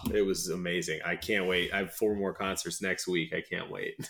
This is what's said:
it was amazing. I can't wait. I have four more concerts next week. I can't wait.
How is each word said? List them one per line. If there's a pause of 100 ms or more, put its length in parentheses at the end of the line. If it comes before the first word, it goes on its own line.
(140)
it
was
amazing.
I
can't
wait.
I
have
four
more
concerts
next
week.
I
can't
wait. (140)